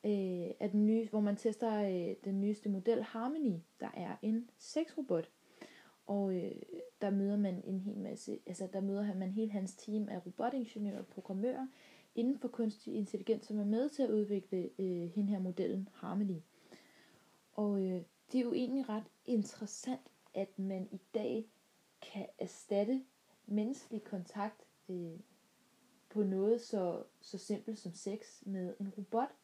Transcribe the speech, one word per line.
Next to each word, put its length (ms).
øh, 560
af 120
den 140
nye, 240
hvor 120
man 140
tester, 380
øh, 420
den 160
nyeste 280
model 340
Harmony, 500
der 140
er 280
en 360
sexrobot. 720
Og, 280
øh, 160
der 80
møder 280
man 280
en 140
hel 180
masse, 480
altså 280
der 80
møder 200
han, 180
man 120
hele 200
hans 220
team 360
af 160
robotingeniører 760
og 80
programmører 600
inden 240
for 80
kunstig 480
intelligens, 500
som 140
er 60
med 240
til 140
at 60
udvikle, 600
øh, 300
hende 200
her 100
modellen 540
Harmony. 420
Og, 280
øh, 200
det 60
er 60
jo 100
egentlig 360
ret 140
interessant, 760
at 260
man 320
i 80
dag 320
kan 240
erstatte 640
menneskelig 560
kontakt, 580
øh, 220
på 140
noget 380
så, 420
så 160
simpelt 420
som 140
sex 260
med 380
en 180
robot. 320